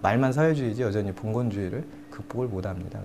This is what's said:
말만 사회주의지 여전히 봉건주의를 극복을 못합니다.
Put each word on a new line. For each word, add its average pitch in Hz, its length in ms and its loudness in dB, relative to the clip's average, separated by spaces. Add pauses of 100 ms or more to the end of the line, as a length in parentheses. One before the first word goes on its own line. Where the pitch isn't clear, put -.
말만 123 320 4
사회주의지 139 480 2
여전히 101 320 0
봉건주의를 110 720 -2 (320)
극복을 120 300 -4
못합니다. 92 580 -6